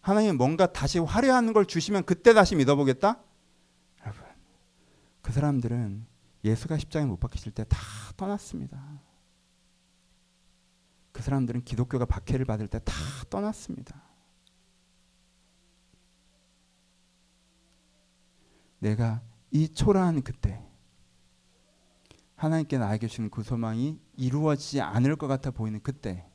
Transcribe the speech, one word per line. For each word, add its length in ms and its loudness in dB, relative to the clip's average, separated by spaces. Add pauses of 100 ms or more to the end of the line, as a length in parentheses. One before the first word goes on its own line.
하나님이 320 2
뭔가 400 2
다시 260 -2
화려한 540 2
걸 120 6
주시면 380 -2
그때 300 6
다시 240 8
믿어보겠다? 640 4 (800)
여러분, 220 -14 (1000)
그 100 -6
사람들은 760 -2 (380)
예수가 340 0
십자가에 300 -2
못 140 -4
박히실 320 -6
때 100 -6
다 140 -2 (400)
떠났습니다. 840 -8 (2250)
그 100 -14
사람들은 400 -2
기독교가 420 -2
박해를 380 -2
받을 240 -4
때 120 -6
다 140 -6 (360)
떠났습니다. 760 -8 (4000)
내가 420 0 (300)
이 180 2
초라한 520 2
그때, 400 -6 (1700)
하나님께 420 -2
나에게 300 -2
주신 220 -6
그 120 -8
소망이 580 -4 (180)
이루어지지 640 0
않을 340 2
것 120 -8
같아 240 -2
보이는 300 -6
그때 540 -8